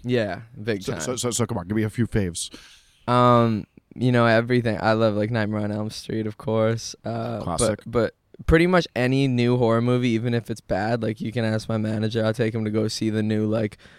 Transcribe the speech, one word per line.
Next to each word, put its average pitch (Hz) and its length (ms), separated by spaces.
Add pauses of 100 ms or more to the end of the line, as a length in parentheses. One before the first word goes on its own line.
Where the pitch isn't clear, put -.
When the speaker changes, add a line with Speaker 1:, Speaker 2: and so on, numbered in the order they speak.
Speaker 1:
Yeah, 113 380 (200)
big 104 200
Speaker 2:
So, - 100
Speaker 1:
time. 85 80
Speaker 2:
so, 123 160
so, 123 140
so 113 160
come 82 120
on, 87 80
give 104 100
me 110 60
a 107 80
few 113 160
faves. 92 440 (580)
Speaker 1:
Um, 120 580 (280)
you 123 180
know, 120 140
everything. 117 540
I 110 120
love, 110 220
like, 107 160
Nightmare 107 320
on 104 100
Elm 107 180
Street, - 360
of 104 100
course. 113 580 (100)
Uh, 113 380
Speaker 2:
Classic. 104 420
Speaker 1:
But, 113 60 (480)
but - 80
pretty 165 200
much 175 280
any 131 340
new 123 280
horror 117 260
movie, 123 280
even 117 240
if 117 160
it's 113 100
bad, 110 420
like, 110 180
you 113 120
can 117 120
ask 110 240
my 110 100
manager. 110 460
I'll 110 100
take 110 200
him 113 100
to 107 60
go 107 160
see 110 240
the 107 120
new, 107 240
like, 107 320 (200)